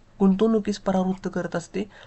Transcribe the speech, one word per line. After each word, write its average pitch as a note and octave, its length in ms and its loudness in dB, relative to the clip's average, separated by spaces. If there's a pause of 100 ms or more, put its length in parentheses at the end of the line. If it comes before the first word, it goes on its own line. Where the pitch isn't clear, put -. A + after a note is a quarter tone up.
(200)
गुंतवणुकीस G3+ 580 2
परावृत्त F#3 560 -2
करत F3 220 -6
असते. F#3+ 280 -6 (220)